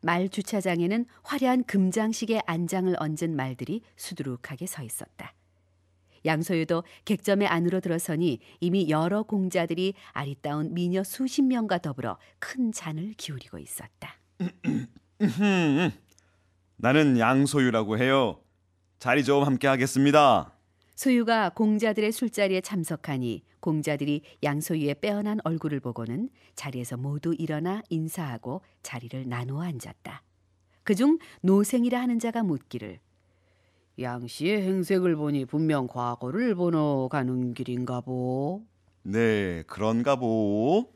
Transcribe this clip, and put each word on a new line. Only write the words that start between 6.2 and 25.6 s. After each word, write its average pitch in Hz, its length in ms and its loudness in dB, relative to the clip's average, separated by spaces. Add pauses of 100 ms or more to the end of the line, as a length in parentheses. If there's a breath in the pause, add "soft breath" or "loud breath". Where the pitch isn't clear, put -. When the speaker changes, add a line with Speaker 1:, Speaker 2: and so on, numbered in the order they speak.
Speaker 1:
양소유도 165 580 0 (220 loud breath)
객점의 202 420 2
안으로 175 320 2
들어서니 170 600 -2 (200 soft breath)
이미 175 300 2
여러 175 340 2
공자들이 185 720 -2 (180 loud breath)
아리따운 147 600 -6
미녀 175 300 0
수십 262 380 -2
명과 226 380 2
더불어 123 380 -6 (220 soft breath)
큰 247 320 -4
잔을 165 460 -8
기울이고 131 420 -12
있었다. - 580 -16 (220)
Speaker 2:
<clears throat> 175 1500 0 (840)
나는 135 400 6
양소유라고 120 800 4
해요. 123 420 2 (600)
자리 131 240 2
좀 139 200 4
함께 139 240 2
하겠습니다. 135 840 6 (420)
Speaker 1:
소유가 226 540 2
공자들의 214 600 2
술자리에 202 500 0
참석하니 147 840 -4 (160)
공자들이 147 640 -2 (200 soft breath)
양소유의 147 520 0
빼어난 208 480 -2
얼굴을 156 360 -2